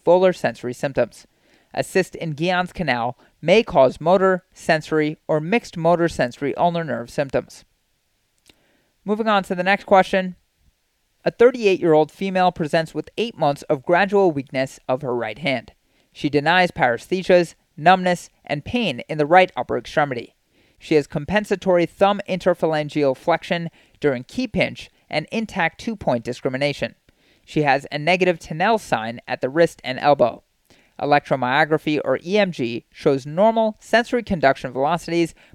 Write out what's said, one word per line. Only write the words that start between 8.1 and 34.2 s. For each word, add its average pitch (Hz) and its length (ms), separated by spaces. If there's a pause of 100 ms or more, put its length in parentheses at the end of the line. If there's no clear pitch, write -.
Moving 214 240
on 202 180
to 196 100
the 180 80
next 196 220
question. 185 500 (920)
A 165 60
thirty-eight-year-old 185 800
female 185 400
presents 160 420
with 156 240
eight 233 180
months 143 280
of 139 200
gradual 190 480
weakness 135 560
of 131 140
her 123 140
right 110 240
hand. 135 340 (400)
She - 160
denies 156 400
paresthesias, 170 840 (200)
numbness, 180 540 (160)
and 147 180
pain 185 360 (100)
in 160 80
the 147 80
right 180 300
upper 123 200
extremity. 123 600 (440)
She - 140
has 147 140
compensatory 180 800
thumb 196 420
interphalangeal 156 880
flexion 170 520 (300)
during 131 240
key 254 240
pinch 127 440 (180)
and 156 220
intact 220 480
two-point 147 440
discrimination. 131 680 (500)
She 151 200
has 139 280
a 147 60
negative 175 400
Tinel 202 420
sign 117 480
at 127 140
the 127 80
wrist 165 340
and 127 140
elbow. 139 460 (580)
Electromyography, 147 1040
or 131 180
E 185 140
M 196 140
G, 120 400
shows 135 340
normal 220 540
sensory 233 420